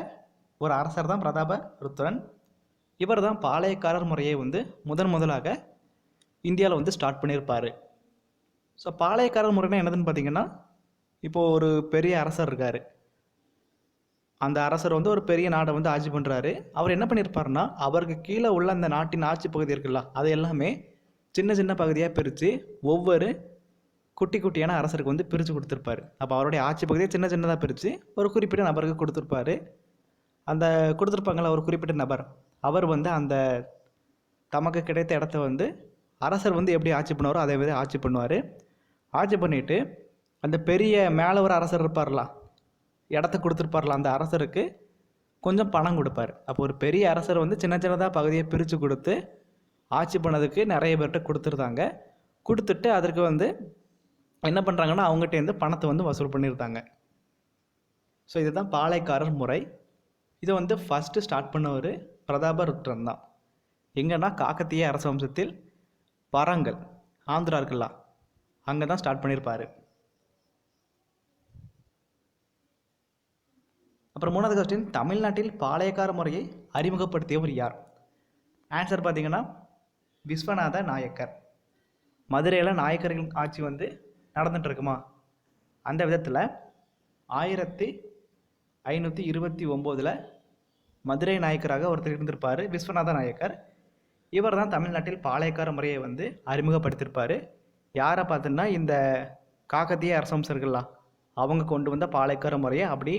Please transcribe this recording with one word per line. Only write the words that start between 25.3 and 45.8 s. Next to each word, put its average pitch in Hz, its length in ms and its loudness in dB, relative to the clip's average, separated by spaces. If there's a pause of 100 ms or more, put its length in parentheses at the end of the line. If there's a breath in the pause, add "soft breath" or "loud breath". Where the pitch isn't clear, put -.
கொடுத்திருப்பாரு. 131 480 -4 (200)
அப்ப 131 160 -2
அவருடைய 147 260 2
ஆட்சி 156 240 -2
பகுதியை 160 260 2
சின்ன 185 160 2
சின்னதா 170 320 0
பிரிச்சு - 280 -2 (280)
ஒரு 208 160 4
குறிப்பிட்ட 202 340 2
நபருக்கு 156 340 0
கொடுத்திருப்பாரு. 147 520 -2 (920)
அந்த 156 180 0 (320)
கொடுத்திருப்பாங்கல்ல, 190 580 0
ஒரு 156 120 2
குறிப்பிட்ட 165 340 -2
நபர், 131 220 -2 (400)
அவர் 170 280 2
வந்து 151 180 0 (100)
அந்த 143 160 0 (1160)
தமக்கு 165 360 0
கிடைத்த 165 300 0
இடத்த 156 260 -2
வந்து 135 220 0 (540)
அரசர் 190 380 2
வந்து 180 160 4
எப்படி 160 220 2
ஆட்சி 151 180 -2
பண்ணுவாரோ, 147 300 2
அதே 143 160 2
மாதிரி 147 180 2
ஆட்சி 135 240 -2
பண்ணுவாரு. 127 340 0 (760 soft breath)
ஆட்சி 196 300 2
பண்ணிட்டு, 156 340 0 (680)
அந்த 156 160 0 (100)
பெரிய 202 400 6 (120)
மேல 190 260 4
ஒரு 185 100 4
அரசர் 170 280 2
இருப்பார்ல, 143 380 0 (880)
இடத்த 165 320 2
கொடுத்திருப்பார்ல, 160 560 0
அந்த 139 180 0
அரசருக்கு 160 480 0 (800)
கொஞ்சம் 196 320 2
பணம் 165 260 2